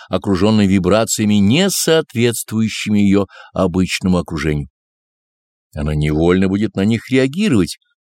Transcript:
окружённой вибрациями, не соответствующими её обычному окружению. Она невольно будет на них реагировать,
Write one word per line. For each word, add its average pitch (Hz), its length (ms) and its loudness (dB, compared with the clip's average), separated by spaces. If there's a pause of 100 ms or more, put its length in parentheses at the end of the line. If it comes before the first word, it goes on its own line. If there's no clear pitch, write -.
окружённой 101 580 2
вибрациями, 104 680 2
не 123 340 2
соответствующими 113 1300 -2
её 101 260 4 (280)
обычному 90 640 0
окружению. 73 520 -4 (1040)
Она 76 200 -4
невольно 80 520 0
будет 98 280 -4
на 98 100 0
них 110 240 -2
реагировать, 135 680 0 (260)